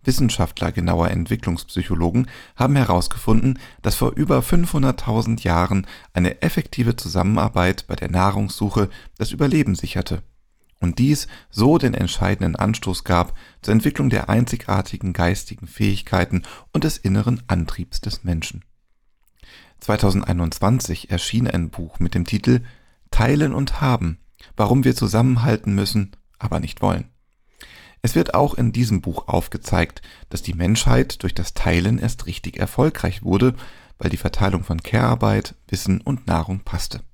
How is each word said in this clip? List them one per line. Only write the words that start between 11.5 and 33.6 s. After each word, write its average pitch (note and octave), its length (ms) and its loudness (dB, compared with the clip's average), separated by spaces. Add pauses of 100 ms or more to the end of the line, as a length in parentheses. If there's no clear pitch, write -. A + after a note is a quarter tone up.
den C3 160 0
entscheidenden F#2 600 -2
Anstoß G2 480 -2
gab F2 300 2 (300)
zur - 80 -2
Entwicklung C3+ 400 2
der - 180 -2
einzigartigen G2 840 -2
geistigen - 540 -2
Fähigkeiten F#2+ 760 -2 (280)
und D#3 120 0
des D#3 160 -2
inneren G#2 480 0
Antriebs - 520 -4
des - 240 -8
Menschen. E2+ 400 -6 (1160)
Zweitausendeinundzwanzig G2+ 1300 0
erschien A2+ 380 -2
ein E2+ 240 -2
Buch - 260 -10
mit - 160 0
dem F2+ 120 0
Titel B2 360 2 (480)
Teilen C3+ 460 2
und - 260 -2
Haben: A2+ 380 0 (360)
Warum A#2 280 4
wir B2 120 4
zusammenhalten A#2 800 2
müssen, G2 420 0 (220)
aber - 220 -4
nicht - 240 -6
wollen. F2+ 260 0 (960)
Es - 80 2
wird - 220 2
auch C#3 180 2
in A#2+ 180 0
diesem A2 300 0
Buch - 260 -6
aufgezeigt, - 760 -2 (260)
dass - 140 -6
die E2+ 100 -6
Menschheit - 680 2
durch F#2 100 -2
das - 220 -2
Teilen F2 420 2
erst - 300 -4
richtig - 320 -12
erfolgreich - 640 0
wurde, G#2+ 320 4 (420)